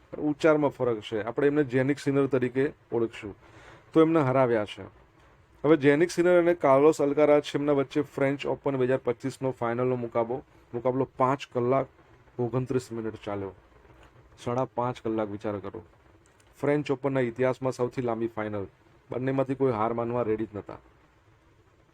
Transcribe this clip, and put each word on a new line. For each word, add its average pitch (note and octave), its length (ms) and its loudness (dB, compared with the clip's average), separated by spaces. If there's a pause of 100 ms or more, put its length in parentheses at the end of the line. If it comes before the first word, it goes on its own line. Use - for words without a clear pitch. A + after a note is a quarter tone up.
(180)
ઉચ્ચારમાં D3+ 520 2
ફરક A#2+ 300 -2
છે, G#2+ 220 -6
આપણે A#2+ 240 0
એમને D3 180 2
જેનિક C3 340 0
સિનર C#3 280 0
તરીકે C3 460 0 (200)
ઓળખશું, A2+ 420 -4 (580)
તો D#3+ 80 6
એમને D#3+ 200 4
હરાવ્યા B2+ 440 2
છે. F#2+ 200 -14 (800)
હવે D#3 120 6
જેનિક D3 340 4
સિનર F3 280 4
અને E3+ 160 4
કાર્લોસ D3 480 4
અલ્કારાઝ D3 400 4
છે, - 160 -6
એમના D3 140 0
વચ્ચે C#3 280 0
ફ્રેન્ચ C#3 460 -2
ઓપન C#3 300 -2
બે B2+ 80 2
હજાર C3 200 2
પચીસનો C3 460 -4
ફાઇનલનો B2 460 -2
મુકાબલો, A#2+ 460 -4 (320)
મુકાબલો B2+ 420 -2
પાંચ C3+ 360 0
કલાક C3 340 0 (520)
ઓગણત્રીસ B2 540 -4
મિનિટ A2 220 -8 (100)
ચાલ્યો. G2 300 -8 (880)
સાડા B2 200 -2
પાંચ B2 380 -6
કલાક, A2 260 -2
વિચાર G#2 300 -6
કરો. F#2+ 240 -12 (800)
ફ્રેન્ચ D3 300 0
ઓપનના C3+ 300 -2
ઇતિહાસમાં B2+ 520 -2
સૌથી B2 300 -4
લાંબી A#2 240 -2
ફાઇનલ. G#2+ 400 -6 (440)
બંનેમાંથી C3 440 -2
કોઈ C3+ 180 2
હાર A2 200 0
માનવા A#2 300 -2
રેડી A2 220 -2
જ G#2+ 100 -8
નહોતા. - 240 -12 (1160)